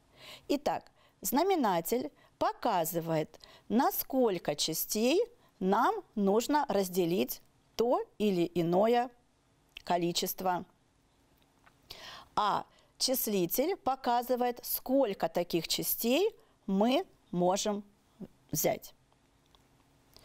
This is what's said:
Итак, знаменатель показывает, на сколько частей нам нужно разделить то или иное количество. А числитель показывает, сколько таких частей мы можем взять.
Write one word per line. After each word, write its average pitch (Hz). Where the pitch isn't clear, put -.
Итак, -
знаменатель 262
показывает, 165
на 269
сколько 214
частей 226
нам 220
нужно 233
разделить 185
то 262
или 185
иное 214
количество. 180
А 196
числитель 254
показывает, 247
сколько 240
таких 170
частей 262
мы 240
можем 196
взять. -